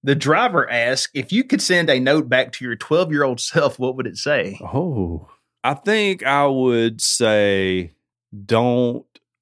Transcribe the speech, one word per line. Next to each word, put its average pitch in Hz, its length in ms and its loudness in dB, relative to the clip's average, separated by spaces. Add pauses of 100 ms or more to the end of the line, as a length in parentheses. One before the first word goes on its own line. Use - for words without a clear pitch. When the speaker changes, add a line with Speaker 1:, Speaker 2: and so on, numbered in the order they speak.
Speaker 1:
The 139 120 2
driver 156 560 2
asked, 120 420 0
"If 135 200 -6
you 247 100 2
could - 180 0
send 170 280 2
a 131 100 4
note 135 300 2
back 127 240 0
to - 100 -12
your 117 140 -6
twelve-year-old 147 640 0
self, 147 360 0
what 127 200 -2
would 123 100 -6
it 90 80 -12
say?" 98 480 -2
Speaker 2:
Oh, 98 640 -4 (340)
I 131 120 -2
think 202 520 -2
I 143 220 2
would 120 540 2
say, 98 960 2 (500)
"Don't 123 600 0 (360)